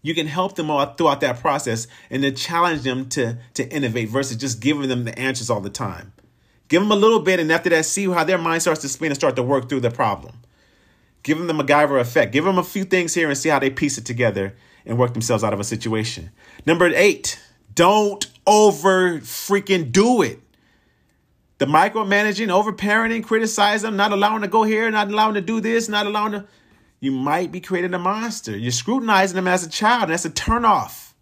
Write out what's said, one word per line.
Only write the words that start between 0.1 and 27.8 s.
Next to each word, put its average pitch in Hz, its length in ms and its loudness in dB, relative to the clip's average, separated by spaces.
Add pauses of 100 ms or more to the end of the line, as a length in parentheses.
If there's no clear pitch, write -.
can 156 140 -2
help 185 280 -4
them 156 140 -4
all 143 160 2
throughout 143 360 0
that 123 180 -2
process 131 480 -2 (240)
and 135 120 -2
then 135 120 0
challenge 165 480 0
them 127 260 -4
to, 120 300 -4 (160)
to - 160 -4
innovate 120 380 -4
versus 123 280 -4
just 123 220 -6
giving 139 280 0
them 123 180 -2
the 113 120 -10
answers 123 320 -4
all 110 120 -2
the 98 100 -8
time. 92 420 -10 (540)
Give 170 140 4
them 208 100 2
a 208 40 6
little 220 240 6
bit, 175 200 2
and 156 120 0
after 165 180 0
that, 160 160 4
see 196 240 -2
how 170 140 0
their 180 160 0
mind 165 240 -2
starts 160 180 0
to 143 80 -8
spin 160 200 -4
and 143 60 -2
start 143 200 0
to 127 80 -2
work 127 260 -2
through 135 120 -2
the 120 100 0
problem. 113 480 -4 (840)
Give 156 160 -2
them 175 80 -6
the 165 80 -2
MacGyver 143 460 2
effect. 120 320 0
Give 143 120 0
them 185 140 2
a 180 60 0
few 190 220 -6
things 180 280 0
here 165 160 0
and 139 80 -2
see 156 120 -2
how 143 100 2
they 135 100 0
piece 139 300 -4
it 113 60 -14
together 107 500 -2 (280)
and 117 140 -6
work 120 160 2
themselves 113 300 -2
out 107 100 0
of 101 60 -4
a 101 40 -4
situation. 110 680 -6 (340)
Number 170 220 4
eight, 170 520 2 (360)
don't 202 500 4 (220)
over 185 720 4
freaking 185 720 -2
do 220 320 4
it. - 160 -4 (1200)
The 135 80 0
micromanaging, 202 800 2
overparenting, 214 760 0
criticize 214 600 0
them, 220 120 -4
not 202 160 2
allowing 208 300 0
to 208 60 -4
go 220 160 2
here, 220 260 0
not 208 200 0
allowing 214 260 0
to 202 60 -2
do 220 200 -4
this, 226 260 -2
not 208 200 -2
allowing 208 240 -2
to, 202 160 -10 (520)
you 135 120 -2
might 147 400 -2
be 139 100 -12
creating 180 320 -4